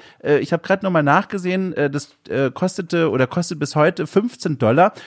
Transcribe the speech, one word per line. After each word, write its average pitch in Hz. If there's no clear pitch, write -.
Äh, 147
ich 156
hab 165
grad 196
noch 190
mal 170
nachgesehen, 185
äh, 143
das, 143
äh, 135
kostete 170
oder 127
kostet 170
bis 147
heute 156
fünfzehn 190
Dollar 143